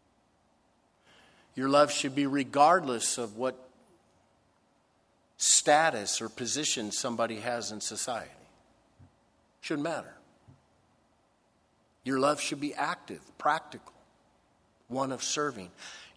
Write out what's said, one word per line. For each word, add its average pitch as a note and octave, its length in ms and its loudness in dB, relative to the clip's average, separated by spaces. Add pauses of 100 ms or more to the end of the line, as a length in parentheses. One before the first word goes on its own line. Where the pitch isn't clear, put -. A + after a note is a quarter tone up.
(1600)
Your C3 120 -2
love C#3+ 240 8
should C3+ 240 -2
be C#3+ 100 2
regardless C#3 920 4
of A2 180 -6
what B2+ 220 -2 (1800)
status D3 840 4
or A2+ 80 -8
position A#2 600 -4
somebody A2+ 500 -4
has A#2 300 -4
in G#2+ 100 -10
society. A2 500 -6 (1300)
Shouldn't C#3+ 240 -4
matter. D3+ 300 -6 (1900)
Your C3 140 -2
love C#3+ 200 2
should C#3+ 220 -6
be D3 120 -6
active, - 640 -8
practical, - 560 -4 (960)
one C3 240 -2
of B2 100 -6
serving. A#2 500 -4 (460)